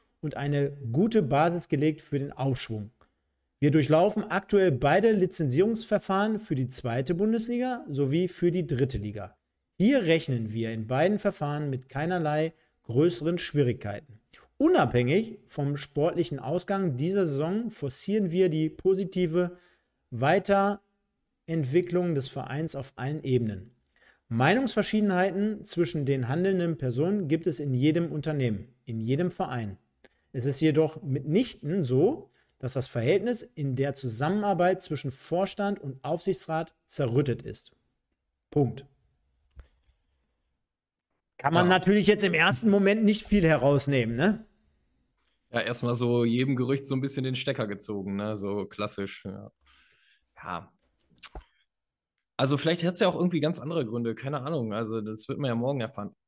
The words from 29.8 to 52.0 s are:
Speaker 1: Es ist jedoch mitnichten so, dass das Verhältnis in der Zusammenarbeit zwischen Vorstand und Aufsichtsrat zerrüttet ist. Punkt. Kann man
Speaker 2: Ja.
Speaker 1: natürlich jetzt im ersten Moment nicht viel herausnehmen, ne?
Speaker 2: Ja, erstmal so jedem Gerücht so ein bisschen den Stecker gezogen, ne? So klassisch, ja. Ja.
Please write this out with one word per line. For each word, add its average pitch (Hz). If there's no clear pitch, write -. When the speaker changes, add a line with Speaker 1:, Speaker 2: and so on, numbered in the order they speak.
Speaker 1:
Es 123
ist 139
jedoch 156
mitnichten 151
so, 143
dass 127
das 127
Verhältnis 190
in 139
der 135
Zusammenarbeit 180
zwischen 143
Vorstand 196
und 135
Aufsichtsrat 165
zerrüttet 127
ist. -
Punkt. -
Kann 143
man 180
Speaker 2:
Ja. 180
Speaker 1:
natürlich 185
jetzt 208
im 190
ersten 185
Moment 202
nicht 208
viel 208
herausnehmen, 135
ne? 202
Speaker 2:
Ja, 120
erstmal 120
so 120
jedem 123
Gerücht 131
so 139
ein 131
bisschen 135
den 131
Stecker 127
gezogen, 101
ne? 104
So 98
klassisch, 101
ja. 101
Ja. 87